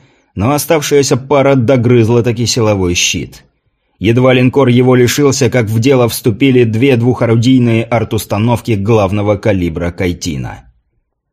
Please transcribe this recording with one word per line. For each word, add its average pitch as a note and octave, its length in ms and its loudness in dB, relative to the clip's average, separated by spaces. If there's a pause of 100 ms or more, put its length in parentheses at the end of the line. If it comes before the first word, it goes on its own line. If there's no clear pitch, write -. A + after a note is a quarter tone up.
(340)
но A2 200 -2
оставшаяся C#3+ 640 0
пара C#3 380 0
догрызла A#2+ 680 2
таки A#2 220 -4
силовой G2+ 480 -2
щит. - 520 -6 (540)
Едва B2 340 2
линкор B2+ 360 2
его B2 260 4
лишился, B2+ 540 2
как B2 160 0
в A2 140 -2
дело B2 280 2
вступили B2 560 0
две A#2 320 0
двухорудийные A#2 880 0
артустановки A2+ 880 -4
главного G#2 640 0
калибра F2 560 -2
"Кайтина". E2 840 -8 (600)